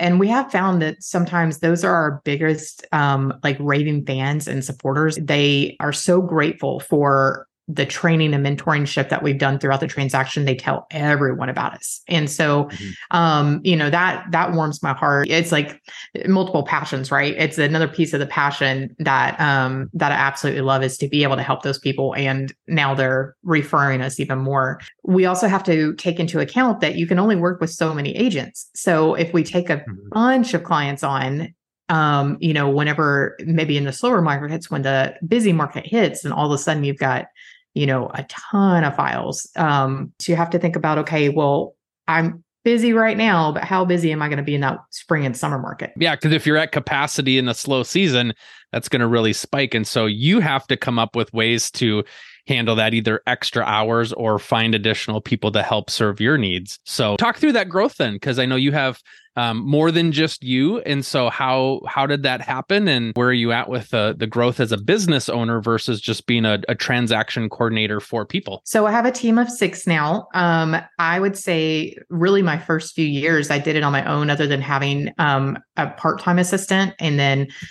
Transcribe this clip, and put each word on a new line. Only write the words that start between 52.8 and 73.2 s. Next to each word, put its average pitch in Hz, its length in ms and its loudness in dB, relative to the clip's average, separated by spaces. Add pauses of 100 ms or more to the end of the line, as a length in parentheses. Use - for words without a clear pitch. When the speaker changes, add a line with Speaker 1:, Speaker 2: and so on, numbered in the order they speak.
Speaker 2:
either 110 320 0
extra 120 380 -2
hours 113 500 0
or 110 240 0
find 113 380 0
additional 110 440 -2
people 107 320 -2
to 104 120 0
help - 260 -2
serve 104 320 -2
your 139 160 2
needs. 95 480 -4
So 104 320 -2
talk 233 200 0
through 302 160 4
that 196 160 0
growth 190 280 0
then, 107 220 -2
'cause 123 180 -4
I 127 80 2
know 131 100 0
you 135 160 2
have, 135 280 -2 (360)
um, 120 320 -2
more 147 220 4
than 165 220 2
just 151 320 -2
you. 135 380 0
And 139 220 -2
so 127 280 0
how, 131 560 -2
how 139 180 -2
did 143 160 -2
that 127 180 -2
happen? 196 480 -2
And 117 280 0
where 123 140 2
are 127 40 4
you 117 180 2
at 120 160 -2
with 120 220 -6
the, 110 260 0
the 113 120 -4
growth 120 320 0
as 113 120 0
a 110 60 2
business 160 500 2
owner 117 320 0
versus 113 400 0
just - 280 -4
being 117 180 2
a, 104 240 2
a 117 60 -2
transaction 117 720 0
coordinator 110 500 -2
for 107 280 -6
people? 196 360 -6
Speaker 1:
So 214 220 2
I 208 60 2
have 233 160 2
a 254 40 2
team 233 280 2
of 240 100 2
six - 380 -4
now. 156 480 0
Um, 165 420 2 (220)
I 170 200 0
would 196 160 0
say 160 640 -2 (120)
really 185 340 4
my 165 160 0
first 160 340 -4
few 160 140 0
years, 147 420 0